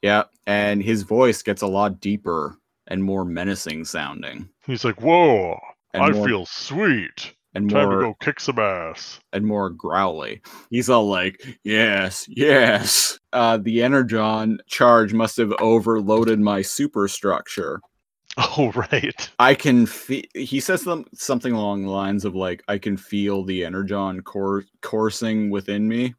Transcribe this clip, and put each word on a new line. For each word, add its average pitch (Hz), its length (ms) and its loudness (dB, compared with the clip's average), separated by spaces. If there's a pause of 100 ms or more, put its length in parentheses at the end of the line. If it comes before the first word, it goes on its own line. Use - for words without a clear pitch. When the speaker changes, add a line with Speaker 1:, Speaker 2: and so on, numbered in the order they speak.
Speaker 1:
Yeah, 104 220 4 (220)
and 104 380 0
his 110 200 0
voice 113 380 2
gets 101 220 -4
a 101 40 -2
lot 98 320 0
deeper 87 560 -4 (300)
and 95 180 -4
more 95 220 -2
menacing 85 600 -6
sounding. 73 600 -10 (200)
Speaker 2:
He's 127 180 -6
like, 113 160 -2
"Whoa, 135 560 4 (360)
Speaker 1:
And - 100 0
Speaker 2:
I 156 80 4
Speaker 1:
more 208 160 0
Speaker 2:
feel 98 180 -2
sweet. - 880 -4 (220)
Speaker 1:
and 101 140 -2
Speaker 2:
Time 104 200 4
to 98 60 0
Speaker 1:
more 95 60 0
Speaker 2:
go 110 200 -2
kick - 180 -4
some 127 200 -4
ass." 90 600 -6 (140)
Speaker 1:
and 101 120 -2
more 104 260 -2
growly. 80 680 -4 (280)
He's 120 200 -2
all 113 180 6
like, 95 340 -2 (220)
"Yes, 104 680 0
yes." 123 880 4 (160)
Uh, 117 240 2
the 113 240 0
Energon 110 880 0
charge 117 460 6
must 113 240 0
have 107 220 2
overloaded 110 800 4
my 104 220 2
superstructure. 98 1200 -2
Speaker 2:
<laughs> - 60 -20 (480)
Oh, 117 320 0 (200)
right. - 480 -4
Speaker 1:
I 131 160 6
can 123 320 4
fe-, - 480 -8
he 135 240 -6
says 180 240 -2
some-, 170 280 -6
something 127 420 -4
along 101 320 -2
the 98 40 -4
lines 98 340 -2
of, 95 120 -4
like, 92 320 -4
"I 104 100 -2
can 101 180 -2
feel 98 480 -2
the 92 220 -4
Energon 95 560 -4
cour-, 98 420 -4 (200)
coursing 110 680 -2
within 101 380 -2
me." 120 320 -2